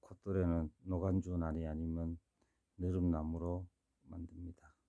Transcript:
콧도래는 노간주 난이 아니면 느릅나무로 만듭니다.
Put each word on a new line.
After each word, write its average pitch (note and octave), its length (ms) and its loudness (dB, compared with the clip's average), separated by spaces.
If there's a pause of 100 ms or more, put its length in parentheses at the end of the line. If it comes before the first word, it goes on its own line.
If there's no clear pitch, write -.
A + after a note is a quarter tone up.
콧도래는 E2+ 680 2 (100)
노간주 F2+ 580 0
난이 D#2+ 280 -2
아니면 E2 520 -2 (580)
느릅나무로 F2 880 0 (360)
만듭니다. E2+ 720 -14 (120)